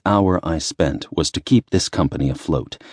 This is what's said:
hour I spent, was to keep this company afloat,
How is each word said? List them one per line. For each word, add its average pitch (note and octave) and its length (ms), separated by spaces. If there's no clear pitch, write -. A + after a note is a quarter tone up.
hour G2 340
I E2 160
spent, - 540
was D#2+ 200
to - 80
keep - 300
this - 180
company C#2 440
afloat, - 500